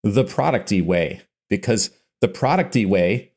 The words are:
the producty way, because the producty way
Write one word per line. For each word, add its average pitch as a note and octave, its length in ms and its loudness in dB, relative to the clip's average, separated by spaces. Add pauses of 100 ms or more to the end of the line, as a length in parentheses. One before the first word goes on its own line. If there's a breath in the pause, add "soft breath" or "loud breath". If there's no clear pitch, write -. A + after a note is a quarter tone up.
the A#2 220 2
producty A2+ 600 -2
way, E2+ 380 -2 (280)
because G#2 400 -2 (300 soft breath)
the - 80 2
producty C#3+ 580 0
way F#2+ 500 0